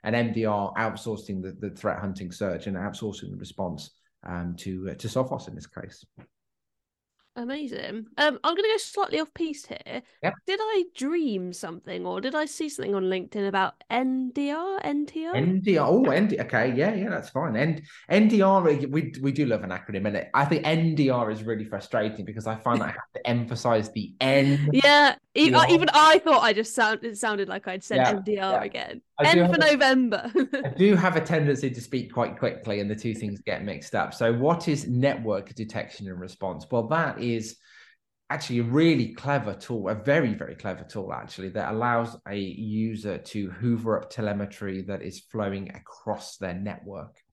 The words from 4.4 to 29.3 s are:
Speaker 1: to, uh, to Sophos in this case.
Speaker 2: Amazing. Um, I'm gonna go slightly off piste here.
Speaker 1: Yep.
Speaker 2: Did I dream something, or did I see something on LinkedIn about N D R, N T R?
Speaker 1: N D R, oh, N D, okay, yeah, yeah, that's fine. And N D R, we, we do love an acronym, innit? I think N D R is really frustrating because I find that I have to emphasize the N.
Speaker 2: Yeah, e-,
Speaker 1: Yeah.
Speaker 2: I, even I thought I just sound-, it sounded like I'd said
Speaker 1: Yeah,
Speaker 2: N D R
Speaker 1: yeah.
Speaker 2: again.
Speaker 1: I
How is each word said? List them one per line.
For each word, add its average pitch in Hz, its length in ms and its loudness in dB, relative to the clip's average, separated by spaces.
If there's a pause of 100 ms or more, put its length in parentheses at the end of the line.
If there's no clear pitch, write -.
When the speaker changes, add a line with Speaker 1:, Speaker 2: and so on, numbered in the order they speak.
Speaker 1:
to, 92 320 -8
uh, - 40 -10
to - 140 -10
Sophos - 400 -4
in - 60 -14
this - 120 -16
case. - 380 -16 (1300)
Speaker 2:
Amazing. 240 680 -8 (120)
Um, 294 280 2
I'm 330 100 2
gonna 415 140 0
go 440 80 2
slightly - 420 -4
off 311 140 -6
piste 311 340 -8
here. - 340 -12 (220)
Speaker 1:
Yep. 165 100 -2 (140)
Speaker 2:
Did 381 140 0
I 427 240 0 (100)
dream 254 560 -2
something, 180 540 -10
or 185 160 -4
did 262 120 -4
I 311 120 0
see 302 240 -6
something 202 260 -4
on 190 80 0
LinkedIn 185 460 -2
about 190 240 0 (160)
N 262 440 0
D 285 180 -2
R, 370 300 -4
N 294 240 -2
T 320 220 -8
R? 349 80 -4
Speaker 1:
N 180 240 2
D 190 180 2
R, 147 80 4
oh, 202 200 6
N 175 240 4
D, - 100 0
okay, 123 340 0
yeah, 175 220 2
yeah, 185 140 -2
that's - 220 -6
fine. 135 260 -2
And 147 240 0 (260)
N 214 220 6
D 214 120 6
R, 190 200 6
we, 143 600 2
we 139 120 0
do 147 140 0
love 110 160 0
an 92 80 -8
acronym, 98 320 -6
innit? 104 300 -4
I 139 120 4
think 156 200 0
N 165 300 2
D 143 140 4
R 120 200 2
is 107 140 -6
really 107 220 -4
frustrating 107 580 -4
because 107 240 -8
I 110 80 -4
find 117 240 0
that 104 60 -2
I - 60 -6
have - 240 -12
to - 120 -8
emphasize 117 640 0
the 101 300 -8
N. 139 500 4
Speaker 2:
Yeah, 285 440 8 (180)
e-, 302 160 6
Speaker 1:
Yeah. 285 100 8
Speaker 2:
I, 320 120 8
even 330 220 6
I 311 260 10
thought 302 220 6
I 220 120 4
just 220 200 -2
sound-, 214 300 2
it 226 140 -8
sounded 202 320 -2
like 196 180 -8
I'd 190 160 -8
said 208 140 -2
Speaker 1:
Yeah, - 140 6
Speaker 2:
N 196 120 -2
D 202 160 -2
R 190 140 0
Speaker 1:
yeah. - 100 0
Speaker 2:
again. - 380 -8 (180)
Speaker 1:
I 302 140 6